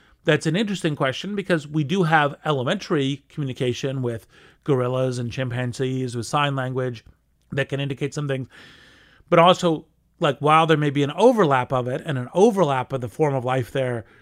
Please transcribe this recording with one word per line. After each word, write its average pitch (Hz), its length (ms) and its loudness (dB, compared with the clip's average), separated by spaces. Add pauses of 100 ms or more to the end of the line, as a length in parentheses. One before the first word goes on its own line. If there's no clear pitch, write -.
(260)
that's 151 200 2
an 156 100 0
interesting 190 400 -2
question, 151 400 -4
because 180 320 -2
we 151 160 -2
do 180 200 -2
have 151 420 2
elementary 143 840 -2
communication 131 760 -4
with 117 240 -6 (380)
gorillas 127 560 0
and 120 100 -6
chimpanzees, 127 840 -4
with 117 100 -6
sign 143 300 0
language 127 480 -4 (480)
that 135 160 -2
can 139 140 -6
indicate 139 320 -6
some 147 160 -6
things. 131 180 -6 (840)
But 170 100 6
also, 170 460 4 (360)
like, 147 180 2
while 156 260 4
there 156 120 4
may 147 140 0
be 139 120 0
an 139 80 -2
overlap 170 600 4
of 123 160 -2
it 135 160 -6
and 147 120 -2
an 123 160 -6
overlap 170 600 2
of 135 80 -4
the 117 80 -6
form 147 260 0
of 127 80 -2
life 127 280 -2
there, 127 340 -4 (160)